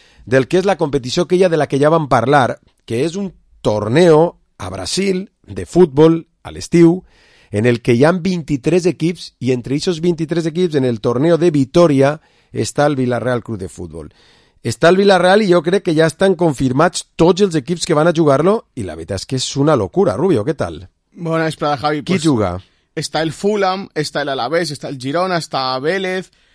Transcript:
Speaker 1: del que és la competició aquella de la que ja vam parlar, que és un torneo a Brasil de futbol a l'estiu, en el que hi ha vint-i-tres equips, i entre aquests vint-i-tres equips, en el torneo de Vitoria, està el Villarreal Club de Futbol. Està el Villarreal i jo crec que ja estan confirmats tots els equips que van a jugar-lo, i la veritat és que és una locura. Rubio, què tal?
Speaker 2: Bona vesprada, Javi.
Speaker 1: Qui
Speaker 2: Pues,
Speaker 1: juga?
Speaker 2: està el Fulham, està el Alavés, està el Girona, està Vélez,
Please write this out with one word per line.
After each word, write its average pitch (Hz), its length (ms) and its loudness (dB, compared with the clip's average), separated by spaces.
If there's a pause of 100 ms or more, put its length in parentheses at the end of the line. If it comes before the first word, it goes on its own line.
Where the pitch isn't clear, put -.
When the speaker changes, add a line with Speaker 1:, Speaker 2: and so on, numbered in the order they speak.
(260)
Speaker 1:
del 131 220 2
que 170 120 0
és 185 60 0
la 196 120 0
competició 143 460 -2
aquella 180 260 2
de 165 80 0
la 143 100 0
que 139 120 -2
ja 147 140 4
vam 160 160 0
parlar, 123 500 2 (260)
que 113 200 -4
és 170 100 -6
un 196 180 -8 (280)
torneo 151 800 2 (180)
a 95 120 -14
Brasil 180 600 -4 (180)
de 95 180 -10
futbol 165 600 4 (180)
a - 80 -16
l'estiu, 170 520 4 (500)
en 107 160 0
el 120 160 0
que 127 80 4
hi 117 100 2
ha 160 80 6
vint-i-tres 170 800 -2
equips, 165 500 -4
i 120 140 -2
entre 123 220 -4
aquests 160 260 -4
vint-i-tres 165 480 -2
equips, 165 260 -2
en 131 140 2
el 113 160 -2
torneo 135 320 2
de 170 160 2
Vitoria, 143 600 4 (360)
està 120 380 -2
el 147 80 -2
Villarreal 123 480 -4
Club 110 160 -10
de 92 80 -10
Futbol. 80 380 -16 (560)
Està 123 260 0
el 185 80 4
Villarreal 196 460 4
i 190 80 0
jo 175 100 4
crec 175 240 -2
que 170 80 0
ja 160 160 2
estan 190 300 0
confirmats 147 640 0 (120)
tots 185 300 4
els 180 140 -2
equips 165 260 -6
que 170 80 -2
van 156 160 2
a 175 60 2
jugar-lo, 156 400 2 (180)
i 98 140 -8
la 80 100 -12
veritat 92 240 -8
és - 80 -14
que 131 80 -4
és - 120 -6 (120)
una 151 160 2
locura. 110 400 0
Rubio, 147 300 0
què 156 100 -4
tal? 85 220 -8 (340)
Speaker 2:
Bona 165 320 -4
vesprada, 151 320 -4
Javi. 151 240 -4
Speaker 1:
Qui 180 140 -2
Speaker 2:
Pues, 156 80 -2
Speaker 1:
juga? 107 320 0 (400)
Speaker 2:
està 156 260 -6
el 160 120 -4
Fulham, 196 600 -2
està 151 300 -4
el 147 100 -4
Alavés, 143 380 -4
està 143 180 -12
el 143 80 -10
Girona, 170 400 -4
està 131 420 -4
Vélez, 185 520 -4 (240)